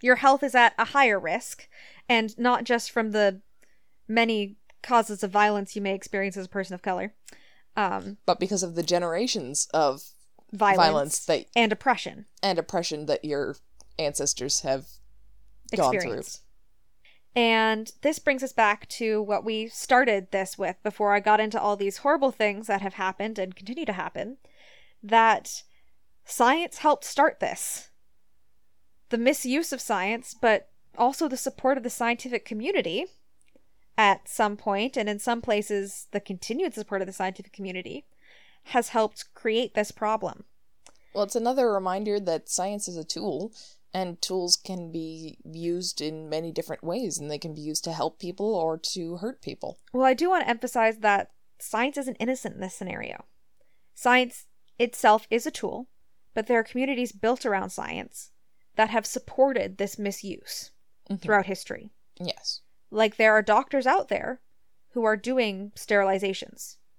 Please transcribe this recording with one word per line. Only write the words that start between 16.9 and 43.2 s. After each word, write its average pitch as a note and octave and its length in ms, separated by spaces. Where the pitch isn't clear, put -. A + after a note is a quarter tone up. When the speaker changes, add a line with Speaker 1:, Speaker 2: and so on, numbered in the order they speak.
Speaker 1:
And A3 560
this D#4 160
brings C4 260
us C4 100
back G#3+ 360
to A3 320
what G#3 220
we A3 240
started A3+ 640
this F#3+ 260
with F#3 260
before G#3 300
I G#3 60
got G#3+ 220
into G#3+ 180
all G#3 160
these G3 220
horrible C#4 340
things G#3 360
that G3 140
have G3 120
happened G3+ 440
and F#3 180
continue B3+ 300
to A3 80
happen, F#3 440
that A3 600
science D#4 540
helped D4 260
start - 380
this. - 480
The A#3+ 80
misuse C4+ 560
of B3+ 80
science, G#3+ 580
but A3 300
also C4+ 300
the C4 80
support C4 420
of A#3+ 60
the A#3+ 60
scientific A#3+ 560
community A3+ 600
at G3+ 320
some G#3 260
point, G#3 400
and G#3+ 140
in G#3 100
some A#3 220
places, G#3 720
the G3+ 100
continued A#3 520
support G#3 280
of F#3 60
the F#3+ 60
scientific F#3 380
community, F#3 540
has - 200
helped - 440
create A3+ 400
this G#3 180
problem. G#3+ 540
Speaker 2:
Well, G#3+ 100
it's G3+ 120
another B3 360
reminder G3+ 480
that E3+ 300
science G#3 380
is F3+ 100
a D#3+ 60
tool, F#3 500